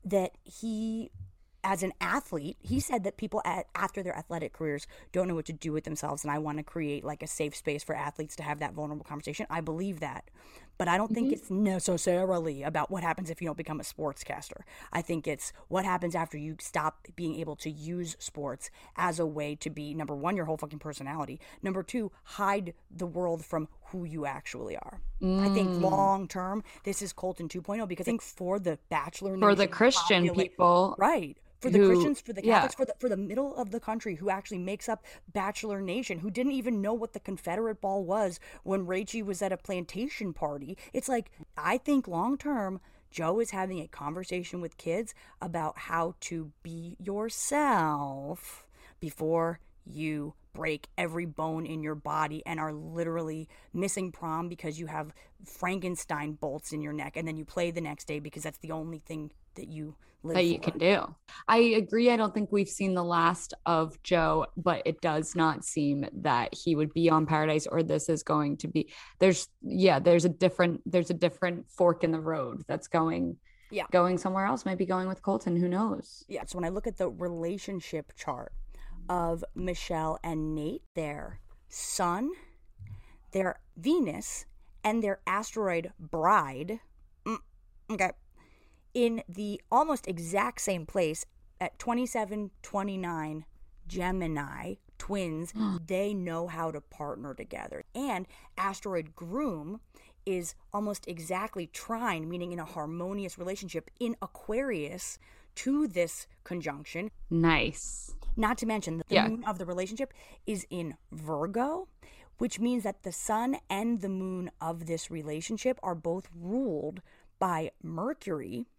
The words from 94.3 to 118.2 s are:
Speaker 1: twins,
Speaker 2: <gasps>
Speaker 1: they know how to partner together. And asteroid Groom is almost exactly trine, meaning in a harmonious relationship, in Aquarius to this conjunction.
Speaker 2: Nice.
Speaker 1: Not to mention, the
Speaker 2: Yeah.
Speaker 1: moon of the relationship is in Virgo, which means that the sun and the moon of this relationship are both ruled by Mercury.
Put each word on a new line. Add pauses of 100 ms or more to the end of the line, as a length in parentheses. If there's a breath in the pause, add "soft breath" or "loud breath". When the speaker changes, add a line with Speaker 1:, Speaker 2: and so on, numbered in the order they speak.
Speaker 1:
twins, (160)
Speaker 2:
<gasps>
Speaker 1:
they
know
how
to
partner
together. (100)
And (300 soft breath)
asteroid
Groom (460 soft breath)
is (180)
almost
exactly
trine,
meaning
in
a
harmonious
relationship,
in
Aquarius (380 soft breath)
to
this (180)
conjunction. (200)
Speaker 2:
Nice. (220)
Speaker 1:
Not
to
mention,
the
Speaker 2:
Yeah.
Speaker 1:
moon
of
the
relationship (340 soft breath)
is
in (140)
Virgo, (500 soft breath)
which
means
that
the
sun (120)
and
the
moon (100)
of
this
relationship
are
both
ruled (360 soft breath)
by (100)
Mercury. (120)